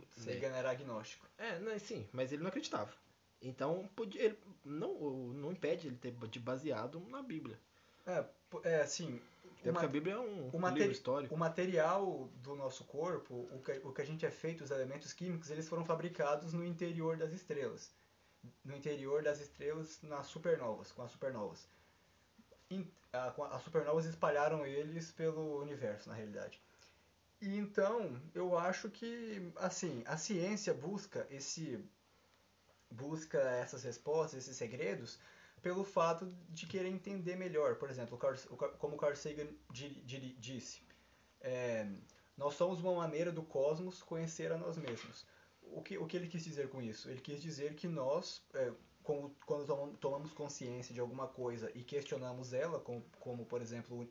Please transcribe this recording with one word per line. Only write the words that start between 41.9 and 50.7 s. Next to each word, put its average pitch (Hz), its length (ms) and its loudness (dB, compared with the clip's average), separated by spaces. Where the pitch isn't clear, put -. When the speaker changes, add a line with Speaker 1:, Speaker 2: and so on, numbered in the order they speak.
Speaker 2:
"Nós 143 160 2
somos 180 260 4
uma 180 160 4
maneira 170 360 2
do 160 120 -4
cosmos 160 600 2
conhecer 165 480 -2
a 160 60 2
nós 165 200 -2
mesmos." - 480 -6
O 160 200 -10
que, 190 160 -6
o 165 80 -2
que 170 100 -4
ele 170 120 -2
quis 165 160 -4
dizer 139 260 -2
com 131 120 -6
isso? 113 280 -4
Ele 127 100 -6
quis 143 220 -6
dizer 151 320 -2
que 175 140 -4
nós, 156 560 2
é, 131 180 2
como, 143 320 -2
quando 147 200 0
tomam-, 143 300 0
tomamos 147 360 -2
consciência 123 640 -6